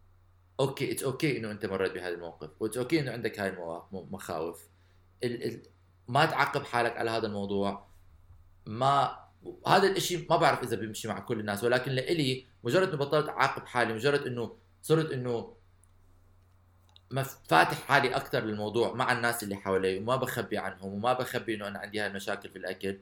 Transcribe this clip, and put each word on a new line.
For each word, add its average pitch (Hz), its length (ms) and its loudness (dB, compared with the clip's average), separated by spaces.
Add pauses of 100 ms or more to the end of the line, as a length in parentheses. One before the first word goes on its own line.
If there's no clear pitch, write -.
(600)
"أوكي، 135 360 0
it's - 40 -6
okay 131 240 -4
إنه 113 260 -2
أنت 104 160 -8
مريت 95 260 0
بهذا 90 220 -6
الموقف، 82 360 -12 (100)
و 110 80 0
it's 107 60 -10
okay 127 200 -2
إنه 135 180 0
عندك 113 280 -4
هاي 98 100 0
الموا-، 87 440 -8
م-، 85 200 -10
مخاوف." 85 540 -6 (560)
ال-، 120 220 -4
ال-، - 160 -8 (460)
ما 139 160 4
تعاقب 143 400 2
حالك 117 320 2
على 113 140 0
هذا 113 160 0
الموضوع. 101 600 -2 (800)
ما، 127 500 2 (500)
هذا 190 200 8
الإشي 180 440 0
ما 156 60 6
بعرف 135 260 6
إذا 113 140 -2
بيمشي 110 320 -6
مع 98 120 -4
كل 110 200 -4
الناس، 104 240 -2
ولكن 123 280 2
لإلي 131 540 0 (180)
مجرد 175 240 4
إنه 151 80 -4
بطلت 147 320 2
أعاقب - 380 0
حالي، 117 280 2
مجرد 143 320 2
إنه 120 300 -6 (260)
صرت 156 300 2
إنه 123 440 -4 (1500)
مف-، 131 280 -4 (100)
فاتح 160 340 6
حالي 127 340 4
أكتر 131 280 -2
للموضوع 104 480 0
مع 120 200 2
الناس 117 300 0
اللي 101 140 -6
حوالي، 95 420 0
وما 107 180 0
بخبي 107 420 -2
عنهم، 95 360 -8
وما 113 180 2
بخبي 120 420 -2
إنه 104 140 -6
أنا 101 100 -8
عندي 101 220 -6
هاي 104 60 0
المشاكل 98 420 -6
في 95 100 -16
الأكل. 95 440 -4